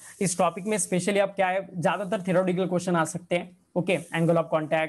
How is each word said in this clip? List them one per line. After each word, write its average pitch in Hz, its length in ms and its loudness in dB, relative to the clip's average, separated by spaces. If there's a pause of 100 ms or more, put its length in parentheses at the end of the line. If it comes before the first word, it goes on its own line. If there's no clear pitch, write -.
(220)
इस 185 160 0
टॉपिक 180 280 0
में 196 120 0
specially 185 420 0
आप 196 160 2
क्या 190 120 2
है, 180 340 -4
ज्यादातर 185 400 0
theoretical 180 480 2
क्वेश्चन 180 260 0
आ 160 100 4
सकते 175 320 -4
हैं। 175 200 -8 (180)
ओके, 180 220 0
angle 165 400 0
of 165 160 2
contact, 160 360 0